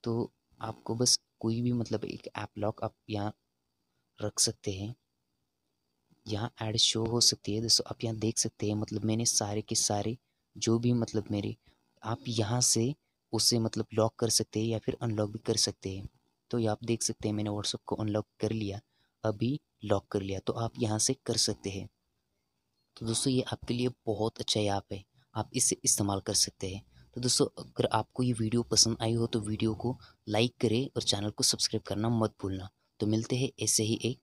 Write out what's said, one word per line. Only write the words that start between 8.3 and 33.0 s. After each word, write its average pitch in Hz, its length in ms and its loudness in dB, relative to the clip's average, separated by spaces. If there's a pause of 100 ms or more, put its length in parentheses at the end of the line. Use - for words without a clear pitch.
सकते - 300 -2
हैं 104 60 0
मतलब 104 300 -4
मैंने 110 220 2
सारे 107 360 0
के - 120 -4
सारे 107 420 0 (400)
जो 113 220 4
भी 120 140 2
मतलब 110 380 0
मेरे, 107 240 0 (480)
आप 110 260 -4
यहाँ 117 340 2
से 120 320 2 (380)
उसे 117 260 4
मतलब 113 360 0
लॉक 110 240 4
कर 117 120 2
सकते - 300 0
हैं 110 60 0
या 113 120 0
फिर - 240 -4
अनलॉक 107 300 0
भी 113 60 -8
कर 113 200 0
सकते - 320 -2
हैं। 98 180 -8 (420)
तो 123 80 -2
ये 113 80 2
आप 107 180 -2
देख 117 180 0
सकते - 260 -4
हैं 104 60 0
मैंने 104 160 -2
WhatsApp - 360 -6
को - 100 -2
अनलॉक 107 300 0 (140)
कर 107 120 0
लिया, 104 280 -4 (440)
अभी 113 340 0 (260)
लॉक 101 240 2
कर 101 140 -2
लिया, 95 180 -4
तो - 140 -4
आप 117 240 -4
यहाँ 110 200 0
से 131 180 2
कर 117 220 -4
सकते 101 320 -2
हैं। 98 180 -8 (1080)
तो 117 100 -8
दोस्तों, 113 260 0
ये 127 100 2
आपके - 320 -4
लिए 123 140 0 (180)
बहुत 107 340 -2
अच्छा - 200 0
ऐप 101 320 0
है, 98 120 -10 (300)
आप 110 200 -4
इसे - 300 2
इस्तेमाल 101 360 2
कर 101 160 -4
सकते - 340 -2
हैं। 98 140 -10 (320)
तो 123 40 -8
दोस्तों, 127 260 2 (120)
अगर - 340 -2
आपको 110 300 -2
ये 123 100 2
वीडियो 113 300 0
पसंद 113 400 2
आई 113 120 2
हो 117 120 2
तो 120 140 -2
वीडियो 107 340 0
को 123 220 -4 (320)
लाइक 110 320 2
करें 117 260 2
और - 160 -4
चैनल 101 280 0
को - 140 -2
सब्सक्राइब - 380 0
करना 104 280 -2
मत 110 320 2
भूलना। 95 260 -6 (320)